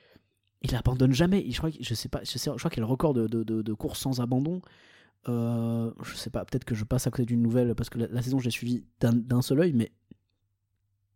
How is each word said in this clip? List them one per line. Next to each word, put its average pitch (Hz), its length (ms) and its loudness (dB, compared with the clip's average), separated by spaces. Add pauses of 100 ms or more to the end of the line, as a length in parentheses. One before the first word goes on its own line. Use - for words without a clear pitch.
(640)
il 135 140 -2
abandonne 127 360 4
jamais. 170 320 4
Il, 123 80 -4
je 117 60 -4
crois 160 140 -2
que, 151 80 -18
je 120 140 -4
sais - 140 -6
pas, 139 140 -4
je - 160 -8
sais, 147 140 -4
je 113 60 -8
crois 160 120 -2
qu'il 135 100 -4
a 113 60 0
le 110 60 -2
record 147 200 2
de, 113 140 2
de, 113 160 -2
de, 110 200 -2
de 110 100 -4
courses 127 260 -6
sans 131 220 -2
abandon. 135 400 0 (680)
Euh, 117 600 -2 (140)
je - 100 -12
sais - 160 -10
pas, 101 140 -4
peut-être - 200 -4
que 117 120 -2
je 107 80 -4
passe 127 240 0
à - 20 0
côté 123 140 0
d'une 117 180 2
nouvelle 117 320 4
parce 110 160 -4
que - 80 -6
la, 117 100 -2
la 120 140 -2
saison, 127 160 0
je 123 60 -2
l'ai 120 80 0
suivie 120 320 -2 (160)
d'un, 120 140 4
d'un 123 280 2
seul 135 180 2
œil, 175 120 4
mais 113 180 2 (1300)